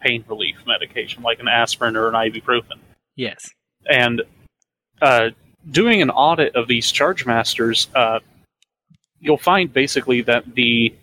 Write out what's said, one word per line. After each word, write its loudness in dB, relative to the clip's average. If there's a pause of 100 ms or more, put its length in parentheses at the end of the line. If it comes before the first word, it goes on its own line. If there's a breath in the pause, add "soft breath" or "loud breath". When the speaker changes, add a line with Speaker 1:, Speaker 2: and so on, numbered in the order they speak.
Speaker 1:
pain -2
relief -8
medication, -6
like -4
an -6
aspirin 0
or 0
an -4
ibuprofen. -4 (360)
Speaker 2:
Yes. -10 (420)
Speaker 1:
And, 2 (800)
uh, 4 (400)
doing 2
an 2
audit 2
of -2
these -2
charge -2
masters, -2
uh, 2 (1000)
you'll 0
find 0
basically 0
that -2
the 2